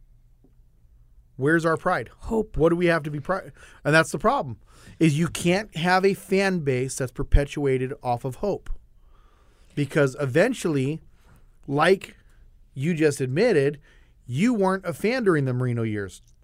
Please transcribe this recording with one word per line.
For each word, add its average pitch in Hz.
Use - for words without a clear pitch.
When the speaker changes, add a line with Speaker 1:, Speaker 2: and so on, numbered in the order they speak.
Speaker 1:
Where's 156
our 165
pride? 151
Speaker 2:
Hope. 220
Speaker 1:
What 156
do 170
we 175
have 165
to 156
be 151
proud? 175
And 147
that's 160
the -
problem, 208
is 156
you 165
can't 185
have 180
a 196
fan 190
base 135
that's 127
perpetuated 135
off 123
of 131
hope. -
Because 143
eventually, 147
like 160
you 147
just 147
admitted, 147
you 170
weren't 190
a 170
fan 226
during 156
the 127
Marino 123
years. 104